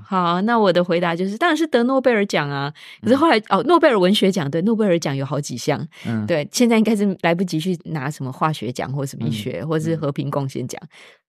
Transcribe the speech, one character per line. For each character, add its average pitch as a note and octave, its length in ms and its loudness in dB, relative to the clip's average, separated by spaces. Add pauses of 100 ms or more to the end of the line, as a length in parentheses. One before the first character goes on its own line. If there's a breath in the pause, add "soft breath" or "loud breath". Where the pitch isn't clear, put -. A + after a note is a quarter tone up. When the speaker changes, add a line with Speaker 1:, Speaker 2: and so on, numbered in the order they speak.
Speaker 1:
好， F3+ 380 0
那 A#3 180 2
我 G3 140 4
的 F3 100 4
回 F3 160 0
答 F3 160 0
就 F#3 140 -2
是， G3+ 80 -6
当 E4+ 140 2
然 D#4 40 2
是 D#4 120 0
得 A#3+ 180 2
诺 C4+ 160 2
贝 C4 100 4
尔 G#3 140 2
奖 D#3 240 -2
啊。 C#3+ 240 -4 (300 loud breath)
Speaker 2:
嗯。 - 20 -8
Speaker 1:
可 - 60 4
是 C4 60 6
后 D#4+ 120 4
来， A#3 100 6 (120)
哦， F#3+ 140 2
诺 E4 140 4
贝 E4 80 6
尔 A#3+ 120 6
文 F#3 160 4
学 G3 180 2
奖， C#3+ 180 -2
对， E3 120 -2
诺 A3+ 120 2
贝 G#3+ 120 0
尔 E3+ 120 4
奖 D#3 160 -4
有 C3+ 120 -4
好 C#3 120 -4
几 B2+ 200 -8
项。 C#3+ 280 -2 (200 loud breath)
Speaker 2:
嗯。 A2 200 -4
Speaker 1:
对， D3 240 -2
现 A#3+ 160 2
在 A3+ 120 4
应 A3+ 40 4
该 A3 140 2
是 G3+ 240 0
来 E3+ 140 2
不 F#3 100 -2
及 D#3 160 -4
去 E3+ 240 -4
拿 D3+ 260 -6
什 C#3+ 140 -8
么 B2+ 80 -8
化 D#3+ 180 -2
学 B2 220 -6
奖 - 180 -6
或 C#3 140 -6
什 C#3 160 -8
么 - 80 -4
医 - 20 -2
学， G#2+ 300 -6
Speaker 2:
嗯， D#3 80 -8
Speaker 1:
或 D#3+ 100 0
是 D#3+ 160 -2
和 D3+ 160 -4
平 C#3 200 -6
贡 C#3 180 -4
献 B2+ 180 -8
奖。 - 160 -10
Speaker 2:
嗯。 D3+ 60 -20 (400 loud breath)